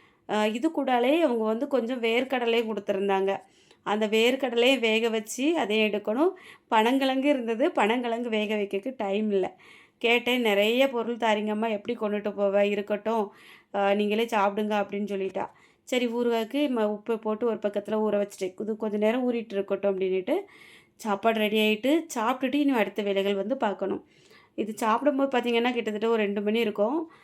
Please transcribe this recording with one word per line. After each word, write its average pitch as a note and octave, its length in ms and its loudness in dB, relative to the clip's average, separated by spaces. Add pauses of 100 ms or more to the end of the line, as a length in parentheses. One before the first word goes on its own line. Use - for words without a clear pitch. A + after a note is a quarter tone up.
(300)
அ, G#3+ 180 2
இது A#3+ 240 0
கூடாலே C4 500 2
அவங்க A#3+ 220 2
வந்து A3+ 240 -2
கொஞ்சம் B3 340 -2
வேர்க்கடலையும் A#3 680 0
கொடுத்துருந்தாங்க. G3 680 -2 (460)
அந்த G#3+ 240 0
வேர்க்கடலையை A#3+ 720 2
வேக A3+ 300 2
வச்சு B3 480 -2
அதையும் G#3+ 340 2
எடுக்கணும். G#3+ 380 0 (420)
பனங்கிழங்கு C4 580 2
இருந்தது, B3 460 0
பனங்கிழங்கு A#3 540 0
வேக G#3+ 260 -2
வைக்கிறதுக்கு G3+ 420 -4
டைம் G#3 340 -2
இல்ல. F#3+ 260 0 (400)
கேட்டேன், A#3+ 440 2
"நிறைய A3+ 480 4
பொருள் A#3 280 -4
தாரீங்கம்மா, G#3+ 520 0
எப்படி A3 280 -4
கொண்டுட்டு G#3 400 -2
போவ? G3+ 220 2
இருக்கட்டும், G#3 720 0 (420)
அ, G3+ 200 2
நீங்களே G#3 300 0
சாப்பிடுங்க" G#3+ 500 0
அப்படின்னு G3+ 340 -4
சொல்லிட்டா. G3 400 -6 (340)
சரி, B3 240 -2
ஊறுகாய்க்கு A#3 680 0
ம-, A3 80 0
உப்பு G#3 360 -2
போட்டு G#3+ 260 -2
ஒரு A3+ 100 0
பக்கத்துல G#3+ 440 -2
ஊற G#3+ 180 2
வச்சுட்டேன். G3+ 440 -4
இது G#3+ 160 -4
கொஞ்ச G#3+ 200 -4
நேரம் A#3+ 340 2
ஊறிட்டு A#3 220 -6
இருக்கட்டும் G3 460 -2
அப்படின்னுட்டு F#3 400 0 (560)
சாப்பாடு A3 440 0
ரெடி G#3+ 180 2
ஆயிட்டு, G#3+ 420 2 (160)
சாப்பிட்டுட்டு B3+ 400 0
இனி C#4+ 160 2
அடுத்த G#3 300 0
வேலைகள் G3 340 0
வந்து G3+ 220 -4
பார்க்கணும். G3+ 480 -4 (500)
இது A3 200 -6
சாப்பிடும்போது C4+ 640 0
பார்த்தீங்கன்னா, A#3+ 360 2
கிட்டத்தட்ட A3 340 -2
ஒரு A3+ 140 2
ரெண்டு G3+ 200 0
மணி G#3+ 180 0
இருக்கும். A#3 520 0 (120)